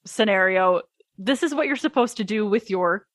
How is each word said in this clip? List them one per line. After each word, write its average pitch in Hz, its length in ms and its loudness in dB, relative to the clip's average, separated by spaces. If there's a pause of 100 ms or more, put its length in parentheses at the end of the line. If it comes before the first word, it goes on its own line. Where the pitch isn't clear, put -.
scenario, 185 720 2 (380)
this 240 240 -2
is 294 120 0
what 302 120 0
you're 277 100 -2
supposed 254 400 0
to 220 80 -4
do 214 220 -2
with 220 240 -2
your 180 440 0